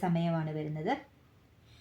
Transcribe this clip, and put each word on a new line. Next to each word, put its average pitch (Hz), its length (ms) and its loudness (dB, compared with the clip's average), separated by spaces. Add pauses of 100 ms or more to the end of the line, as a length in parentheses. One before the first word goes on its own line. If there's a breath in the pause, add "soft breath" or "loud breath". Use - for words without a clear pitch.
സമയമാണ് 165 560 2
വരുന്നത്. 156 340 -2 (880 soft breath)